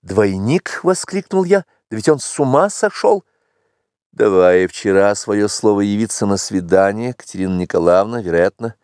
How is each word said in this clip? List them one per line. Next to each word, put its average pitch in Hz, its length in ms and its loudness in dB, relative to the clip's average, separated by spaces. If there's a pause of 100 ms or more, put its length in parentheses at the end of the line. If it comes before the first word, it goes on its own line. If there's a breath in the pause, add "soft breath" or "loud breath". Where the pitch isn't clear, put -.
Двойник?» — 101 800 -2
воскликнул 185 640 -2
я. 185 200 2 (260)
«Да 113 60 -6
ведь 110 120 0
он 151 120 4
с - 180 -10
ума 165 300 2
сошел!» 208 560 0 (880)
Давая 92 560 4
вчера 101 460 0
свое 104 340 -2
слово 104 340 0
явиться 104 440 -2
на 98 100 0
свидание, 98 760 0
Катерина 92 460 -6
Николаевна, 92 640 0
вероятно, 92 600 -2